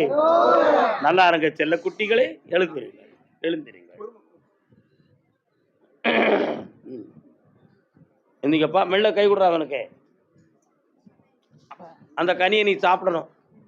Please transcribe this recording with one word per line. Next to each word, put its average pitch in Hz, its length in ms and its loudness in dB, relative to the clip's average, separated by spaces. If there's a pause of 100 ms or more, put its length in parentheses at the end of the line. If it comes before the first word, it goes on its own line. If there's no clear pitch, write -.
(1080)
நல்லா 180 240 4
இருங்க 156 180 2 (120)
செல்ல 160 240 -2
குட்டிகளே, 214 420 -2 (300)
எழுந்திருங்க, 156 440 -4 (480)
எழுந்திருங்க. 131 340 -10 (4000)
எந்திரிங்கப்பா, 156 400 0 (100)
மெல்ல 208 140 2 (120)
கை 202 100 4
கொடுறா 190 240 2
அவனுக்கு. 143 300 -4 (2500)
அந்த 175 120 0 (100)
கனியை 208 260 2
நீ 196 60 2 (100)
சாப்பிடணும். 180 460 0 (380)